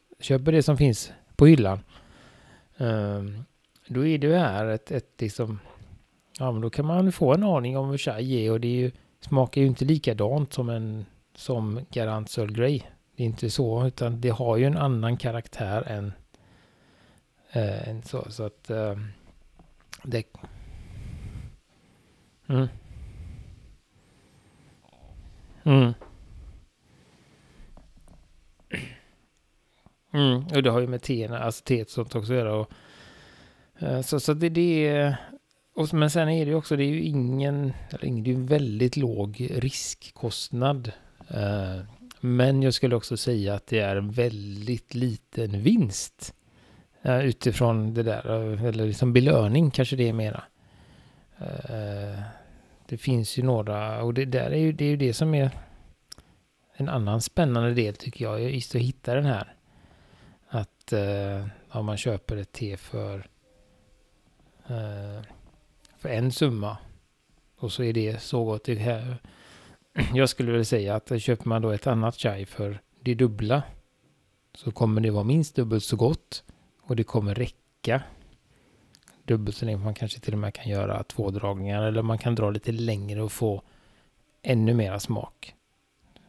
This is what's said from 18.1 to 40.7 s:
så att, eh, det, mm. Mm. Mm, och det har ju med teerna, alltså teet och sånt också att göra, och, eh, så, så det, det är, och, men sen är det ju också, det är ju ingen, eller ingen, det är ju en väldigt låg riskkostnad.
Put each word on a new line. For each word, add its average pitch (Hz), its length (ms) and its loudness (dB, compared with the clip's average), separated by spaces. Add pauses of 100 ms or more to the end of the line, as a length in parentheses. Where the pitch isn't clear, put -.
så 110 120 -10
att, - 280 -10
eh, 107 260 -2 (1040)
det, 117 220 -4 (2250)
mm. 131 220 2 (3000)
Mm. 135 300 8 (4000)
Mm, 139 340 4
och 151 160 2
det 131 80 4
har 117 100 4
ju 123 60 0
med 123 160 -6
teerna, 117 360 -2
alltså 117 260 -4
teet 117 220 0
och - 60 -18
sånt 120 220 -6
också 110 180 -2
att 127 60 2
göra, 107 160 0
och, 107 180 -2 (1080)
eh, 135 220 -2
så, 135 200 -2
så 151 140 2
det, 165 140 2
det 160 400 2
är, 147 280 2 (580)
och, 156 200 -2
men 151 160 4
sen 160 180 2
är 160 160 2
det 143 60 0
ju 156 60 2
också, 151 200 0
det 139 80 2
är 143 60 2
ju 160 120 -2
ingen, 139 720 0 (180)
eller - 140 -8
ingen, 113 200 -2
det 127 60 0
är - 20 2
ju 127 80 0
en 127 60 -4
väldigt 127 500 2
låg 110 540 -2
riskkostnad. 123 1400 -4 (360)